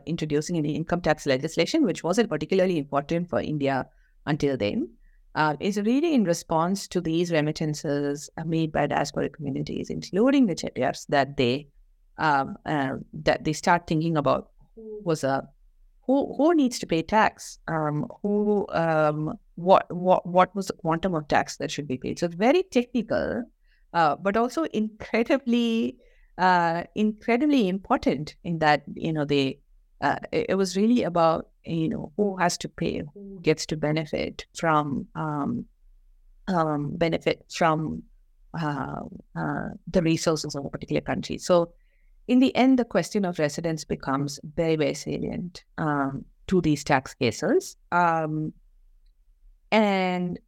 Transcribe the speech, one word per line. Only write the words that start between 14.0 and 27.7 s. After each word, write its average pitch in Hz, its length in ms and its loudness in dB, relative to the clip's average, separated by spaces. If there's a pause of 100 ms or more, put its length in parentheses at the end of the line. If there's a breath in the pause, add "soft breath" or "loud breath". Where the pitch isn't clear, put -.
about 135 320 0 (260)
who 214 280 -14
was 160 200 -2
a, 135 240 0 (580)
who, 269 300 2
who 320 200 4
needs 262 240 2
to - 80 -8
pay 165 160 0
tax, - 640 0
um, 151 400 -2 (140)
who, 208 480 0
um, 156 640 0 (220)
what, 175 380 4
what, 180 320 2
what 180 300 2
was 190 120 -4
the - 60 -2
quantum 165 400 -2
of 156 140 -2
tax 139 300 2
that 143 140 -6
should 147 160 -8
be 131 100 -4
paid. 131 220 -6
So 175 80 0
very 226 360 2
technical, 240 800 -2 (500)
uh, 160 220 4
but 196 200 -2
also 247 300 0
incredibly, 233 1300 0 (400 soft breath)
uh, 175 460 2 (120)
incredibly 233 720 2
important 190 760 -2